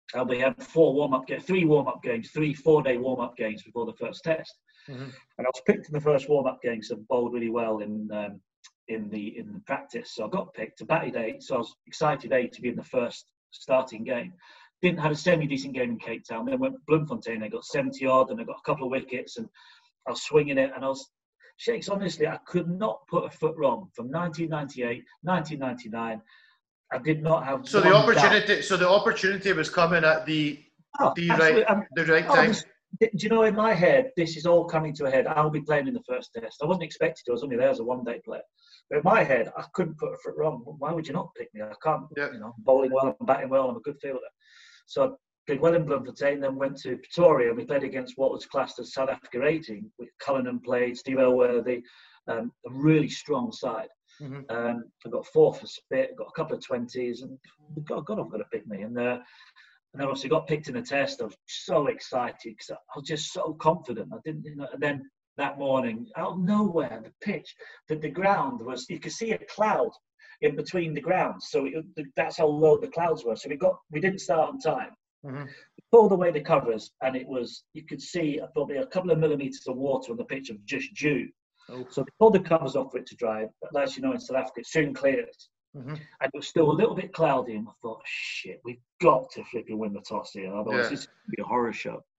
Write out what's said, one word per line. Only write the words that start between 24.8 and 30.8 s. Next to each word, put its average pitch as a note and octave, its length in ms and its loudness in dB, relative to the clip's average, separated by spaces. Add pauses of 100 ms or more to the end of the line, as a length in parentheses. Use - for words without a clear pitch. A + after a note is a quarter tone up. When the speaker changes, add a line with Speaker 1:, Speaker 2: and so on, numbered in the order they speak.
Speaker 1:
nineteen D#3 360 -2
ninety-nine. A2+ 640 -6 (680)
I - 60 -4
did D3+ 260 0
not D#3+ 220 2
have C3+ 240 -4
Speaker 2:
So G#3 100 4
the F3+ 120 8
Speaker 1:
one G#3+ 160 10
doubt. A#3 180 6
Speaker 2:
opportunity, G3+ 380 4
so G3 120 0
the F3+ 140 4
opportunity G3 640 4
was D#3 160 0
coming E3+ 340 4
at D#3 220 4
the, D3+ 340 -2 (400)